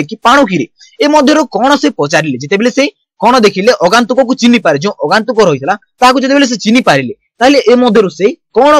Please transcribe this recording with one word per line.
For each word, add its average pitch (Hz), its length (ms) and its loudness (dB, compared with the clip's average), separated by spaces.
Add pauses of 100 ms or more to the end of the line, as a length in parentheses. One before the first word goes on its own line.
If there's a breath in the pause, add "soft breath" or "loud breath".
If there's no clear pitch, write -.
କି 180 140 -10
ପାଣୁ 269 280 2
କିରେ? 185 220 -4 (340 soft breath)
ଏ 294 80 0
ମଧ୍ୟରୁ 302 380 2
କଣ 233 300 -2
ସେ 285 140 -2
ପଚାରିଲେ? 151 480 -4
ଯେତେବେଳେ 196 320 -4
ସେ 269 140 -2 (360)
କଣ 233 180 2
ଦେଖିଲେ 208 380 0
ଅଗାନ୍ତୁକକୁ 220 580 0
ଚିହ୍ନି 240 240 2
ପାରି, 160 200 -2
ଯୋଉ 190 220 -6
ଅଗାନ୍ତୁକ 214 400 -2
ରହିଥିଲା 156 340 0 (180)
ତାହାକୁ 254 260 2
ଯେତେବେଳେ 269 280 0
ସେ 233 100 -4
ଚିହ୍ନି 220 260 0
ପାରିଲେ, 139 320 -2 (200)
ତାହେଲେ 269 260 2
ଏ 240 140 2
ମଧ୍ୟରୁ 226 360 2
ସେ 208 220 -2 (180)
କଣ 277 300 2